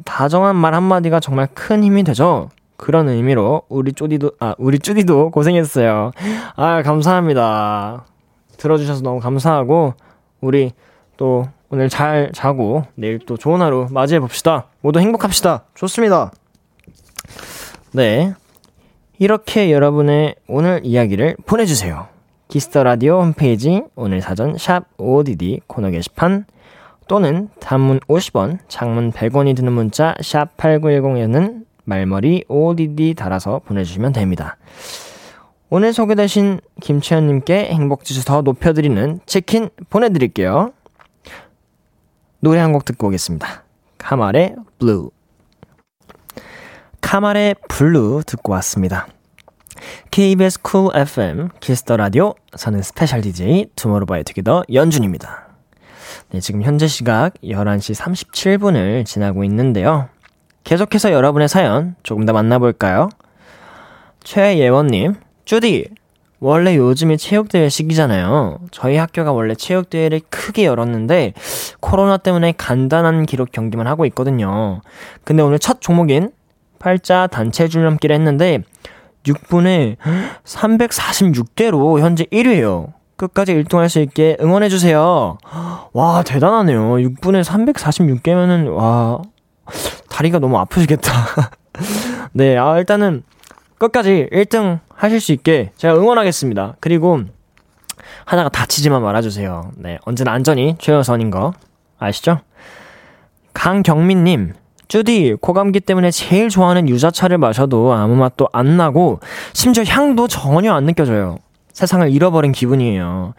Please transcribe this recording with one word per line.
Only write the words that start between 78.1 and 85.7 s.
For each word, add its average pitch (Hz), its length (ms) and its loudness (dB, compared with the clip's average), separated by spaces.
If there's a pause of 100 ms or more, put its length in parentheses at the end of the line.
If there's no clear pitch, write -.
했는데 160 480 0 (640)
육 143 200 0
분에 175 500 2 (480)
삼백사십육 208 1080 0
개로 160 440 2
현재 165 320 2
일 240 160 2
위예요. 113 460 0 (240)
끝까지 190 340 -2
일 156 140 2
등 170 140 2
할 170 100 2
수 165 100 0
있게 156 400 2
응원해주세요." 170 960 2 (560)